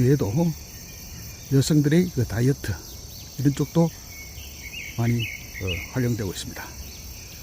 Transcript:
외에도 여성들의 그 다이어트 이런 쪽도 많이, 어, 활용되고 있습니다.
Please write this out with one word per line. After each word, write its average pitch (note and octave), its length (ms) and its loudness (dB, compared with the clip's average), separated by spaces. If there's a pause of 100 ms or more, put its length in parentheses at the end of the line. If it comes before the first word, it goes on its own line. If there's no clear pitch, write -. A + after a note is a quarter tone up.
외에도 B2+ 260 6 (1200)
여성들의 D3+ 640 6
그 A#2+ 100 4
다이어트 A#2 480 2 (680)
이런 C#3 140 4
쪽도 D#3+ 360 2 (1080)
많이, A#2 240 2
어, - 720 -6
활용되고 A#2 380 0
있습니다. - 360 -10 (760)